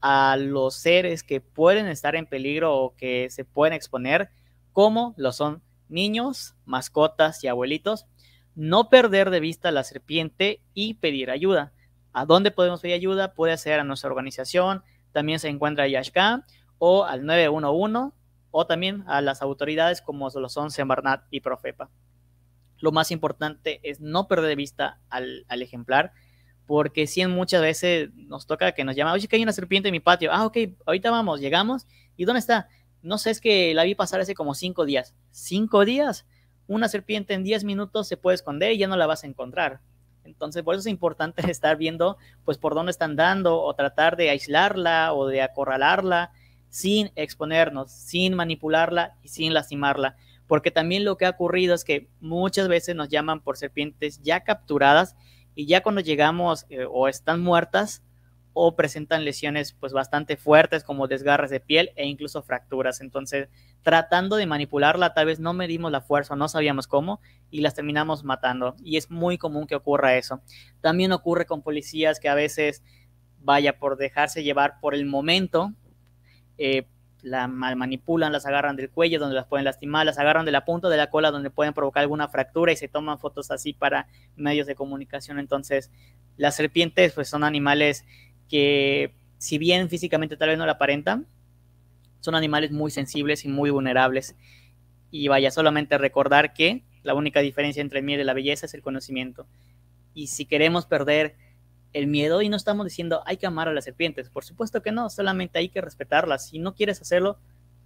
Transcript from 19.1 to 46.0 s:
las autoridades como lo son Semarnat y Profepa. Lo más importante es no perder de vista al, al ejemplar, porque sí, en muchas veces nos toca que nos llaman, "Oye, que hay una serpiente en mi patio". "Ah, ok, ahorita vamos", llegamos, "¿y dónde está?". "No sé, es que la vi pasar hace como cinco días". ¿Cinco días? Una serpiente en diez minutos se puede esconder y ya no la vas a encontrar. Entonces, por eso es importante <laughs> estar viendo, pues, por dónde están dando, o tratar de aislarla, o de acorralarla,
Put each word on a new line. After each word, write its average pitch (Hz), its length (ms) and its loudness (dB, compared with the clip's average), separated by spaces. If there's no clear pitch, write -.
las 139 200 -2
autoridades 156 600 -2
como 139 280 -8
lo 131 200 -8
son 147 200 -6
Semarnat 135 640 -2
y 139 80 -6
Profepa. 131 500 -10
Lo 156 120 0
más 160 200 2
importante 151 720 -6
es 147 160 -10
no 160 280 -4
perder 160 220 2
de 147 60 0
vista 143 440 -6
al, 127 380 -10
al 123 140 -6
ejemplar, 127 500 -2
porque 147 420 0
sí, 180 140 -2
en 185 100 0
muchas 180 300 2
veces 160 520 0
nos - 320 -18
toca 175 280 0
que 139 100 -6
nos 135 120 -4
llaman, 151 180 0
"Oye, 202 140 -2
que - 80 0
hay 226 80 2
una 220 100 0
serpiente 190 360 -2
en 180 40 0
mi 165 60 -2
patio". 170 320 4
"Ah, 208 140 2
ok, 220 120 -4
ahorita 190 240 0
vamos", 208 300 0
llegamos, 190 480 0
"¿y 180 100 -6
dónde 240 140 2
está?". 226 300 0
"No 190 160 -6
sé, 220 140 -2
es 220 100 -6
que 185 320 4
la 160 100 4
vi 196 120 0
pasar 190 260 -2
hace 190 140 -4
como 143 180 -4
cinco 175 320 -4
días". 135 300 -2
¿Cinco 202 540 2
días? 254 400 0
Una 220 200 0
serpiente 214 460 -6
en 190 100 -4
diez 208 200 -2
minutos 202 440 -4
se 175 100 -6
puede 180 180 0
esconder 175 380 -2
y 220 40 0
ya 196 100 0
no 190 100 -2
la 160 100 4
vas 156 160 -2
a 147 40 -18
encontrar. 135 540 -6
Entonces, 156 400 -10
por 170 120 -2
eso 196 60 -4
es 208 60 -8
importante 170 540 -4
<laughs> 170 100 -2
estar 156 260 0
viendo, 165 400 -2
pues, 147 120 -2
por 147 180 -2
dónde 170 160 -2
están 156 240 -4
dando, 170 460 2
o 147 140 -2
tratar 151 400 2
de 170 140 2
aislarla, 165 840 2
o 135 140 0
de 135 140 0
acorralarla, 160 920 0